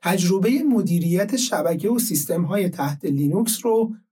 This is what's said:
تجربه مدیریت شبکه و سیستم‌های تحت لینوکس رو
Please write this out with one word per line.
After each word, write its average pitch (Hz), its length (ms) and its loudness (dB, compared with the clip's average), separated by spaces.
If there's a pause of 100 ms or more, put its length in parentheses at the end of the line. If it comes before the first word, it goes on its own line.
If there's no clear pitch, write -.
تجربه 190 600 2
مدیریت 180 720 2
شبکه 170 540 -2
و 240 100 0
سیستم‌های 175 680 -2
تحت 147 360 -4
لینوکس 147 600 0
رو 226 300 0 (160)